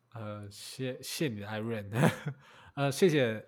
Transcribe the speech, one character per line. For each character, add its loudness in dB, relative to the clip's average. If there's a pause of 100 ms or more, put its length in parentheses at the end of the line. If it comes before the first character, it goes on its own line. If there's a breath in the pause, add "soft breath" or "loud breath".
(120)
呃， -10
谢， -8
谢 -2
你 -4
的 -8
Iron。 -4
<laughs> 0
呃， 2
谢 6
谢 2